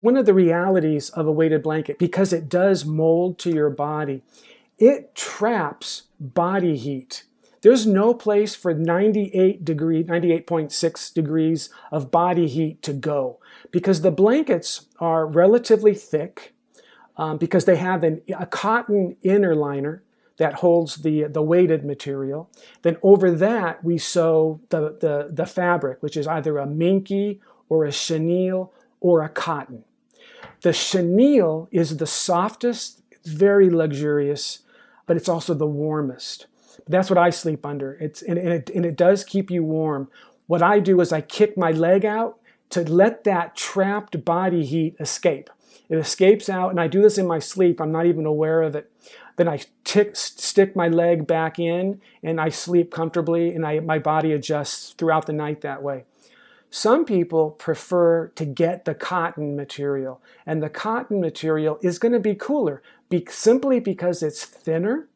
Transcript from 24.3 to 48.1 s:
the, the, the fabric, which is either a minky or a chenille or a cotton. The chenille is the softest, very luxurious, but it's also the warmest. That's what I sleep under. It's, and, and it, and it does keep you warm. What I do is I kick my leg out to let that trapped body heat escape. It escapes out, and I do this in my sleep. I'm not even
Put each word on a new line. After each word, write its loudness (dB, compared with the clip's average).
the, -2
the, -2
the -4
fabric, -2
which -6
is -4
either -4
a -4
minky -2
or 2
a -6
chenille -2
or 4
a -6
cotton. -8
The 4
chenille 2
is -2
the -4
softest, -4
very 4
luxurious, -2
but 2
it's -4
also -2
the -2
warmest. -6
That's 0
what 4
I 6
sleep -6
under. -8
It's, -10
and, -4
and -4
it, -4
and -2
it -4
does 4
keep -4
you -2
warm. -2
What 2
I 6
do 4
is 2
I -2
kick 0
my 0
leg 4
out -4
to -2
let 4
that -2
trapped -4
body 0
heat -4
escape. -4
It -2
escapes 2
out, -2
and -2
I 0
do 0
this 6
in 0
my -2
sleep. 0
I'm -4
not 0
even 0